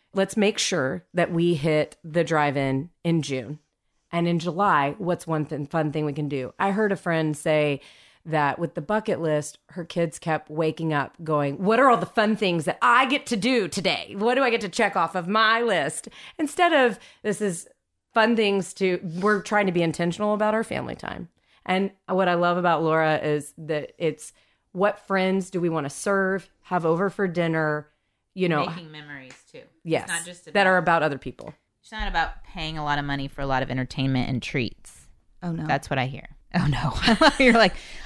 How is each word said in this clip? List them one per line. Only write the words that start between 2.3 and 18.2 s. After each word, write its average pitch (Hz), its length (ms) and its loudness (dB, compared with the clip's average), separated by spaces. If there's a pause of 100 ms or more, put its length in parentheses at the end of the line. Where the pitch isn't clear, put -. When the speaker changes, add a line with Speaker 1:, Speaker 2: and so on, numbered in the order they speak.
Speaker 1:
in 165 200 2
June. 131 360 -6 (540)
And 170 160 0
in 170 120 2
July, 165 580 2
what's 175 280 -4
one 151 200 -2
th-, 143 220 -8
fun 156 220 -2
thing 151 140 -2
we 147 80 -2
can 147 160 -4
do?" 135 320 -6
I 196 100 2
heard 202 220 0
a 185 40 0
friend 160 400 -2
say 151 440 0 (460)
that 151 320 0
with 170 160 -4
the 156 80 -6
bucket 208 380 -2
list, 151 380 -2 (120)
her 175 140 -10
kids 170 360 -4
kept 156 300 -4
waking 160 420 -2
up 143 320 -2
going, 147 400 0
"What 226 160 4
are 269 100 6
all 240 60 6
the 165 100 -4
fun 214 300 0
things 175 300 0
that 175 140 -2
I 247 260 4
get 269 200 -2
to 240 100 -2
do 214 300 2
today? 147 500 -4
What 226 200 0
do 277 80 2
I 240 60 2
get 226 100 0
to 202 80 -6
check 202 260 0
off 175 220 0
of 175 100 -4
my 220 360 2
list?" 175 460 0 (300)
Instead 339 340 2
of, 247 280 4 (220)
"This 208 180 -4
is 190 260 -4 (480)
fun 226 220 4